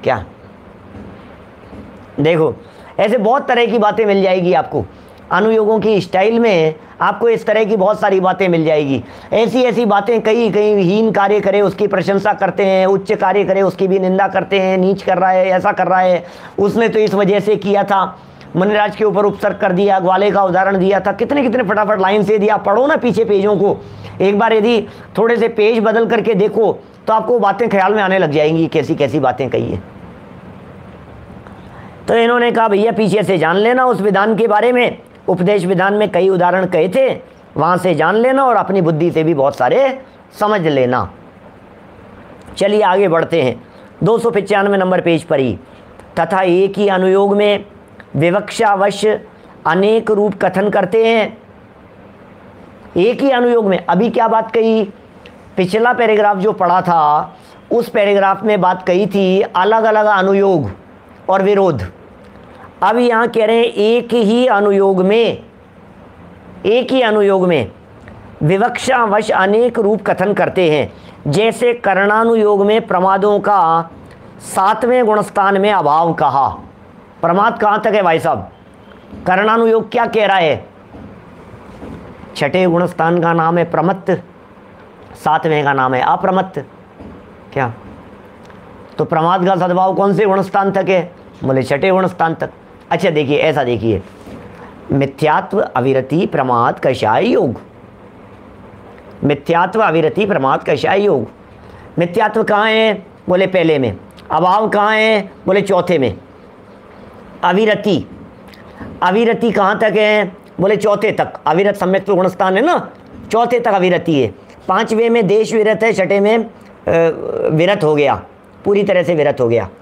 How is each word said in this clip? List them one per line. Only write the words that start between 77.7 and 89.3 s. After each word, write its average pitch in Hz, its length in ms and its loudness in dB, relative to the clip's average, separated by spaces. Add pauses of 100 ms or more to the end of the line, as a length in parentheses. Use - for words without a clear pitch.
तक 220 140 0
है 208 80 2
भाई 165 160 2
साहब? 110 320 -4 (760)
करणानुयोग 220 640 0
क्या 233 160 -2
कह 226 200 0
रहा 196 100 2
है? 147 300 0 (1700)
छठे 160 280 0
गुणस्थान 175 580 0
का 165 100 0
नाम 165 260 0
है 165 60 2
प्रमत्त, 170 460 -2 (1120)
सातवें 156 400 0
का 139 80 0
नाम 131 220 0
है 127 80 0
अप्रमत्त। 185 640 -2 (880)
क्या? 123 220 -4 (1200)
तो 156 60 -2
प्रमाद 170 420 0